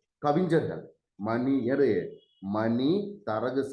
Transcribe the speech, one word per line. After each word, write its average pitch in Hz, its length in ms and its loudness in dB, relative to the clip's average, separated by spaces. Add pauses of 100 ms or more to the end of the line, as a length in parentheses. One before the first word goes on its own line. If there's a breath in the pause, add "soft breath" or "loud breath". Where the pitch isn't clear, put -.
(260)
கவிஞர்கள். 147 580 2 (440)
மணி, 127 280 0 (140)
யாரு? 135 220 4 (640)
மணி, 117 360 2 (360)
தரகு 123 460 -2